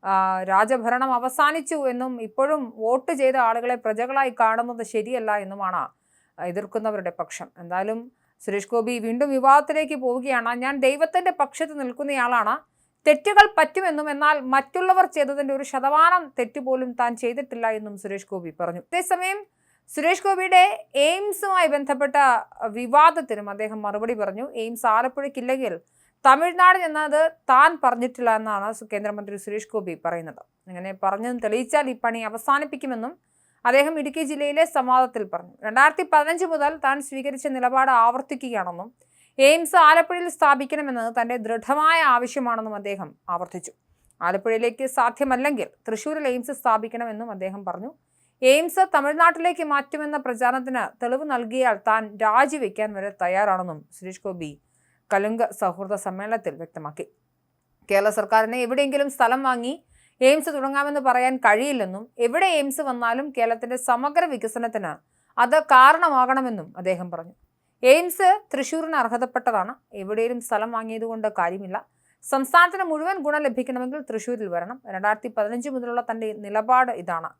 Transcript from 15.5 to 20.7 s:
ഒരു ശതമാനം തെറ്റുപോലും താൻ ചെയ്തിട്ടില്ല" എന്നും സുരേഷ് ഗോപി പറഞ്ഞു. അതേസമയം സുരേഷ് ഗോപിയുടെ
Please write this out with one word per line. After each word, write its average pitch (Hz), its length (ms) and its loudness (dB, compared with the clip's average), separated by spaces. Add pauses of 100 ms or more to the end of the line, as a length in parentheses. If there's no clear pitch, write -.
ഒരു 269 180 -6
ശതമാനം 311 520 4 (140)
തെറ്റുപോലും 254 540 -4
താൻ 240 240 -2
ചെയ്തിട്ടില്ല" 233 540 -6
എന്നും 214 280 -8
സുരേഷ് 196 320 -12
ഗോപി 175 300 -10
പറഞ്ഞു. 170 200 -6
അതേസമയം 370 600 -4 (500)
സുരേഷ് 339 340 -2
ഗോപിയുടെ 370 380 4 (320)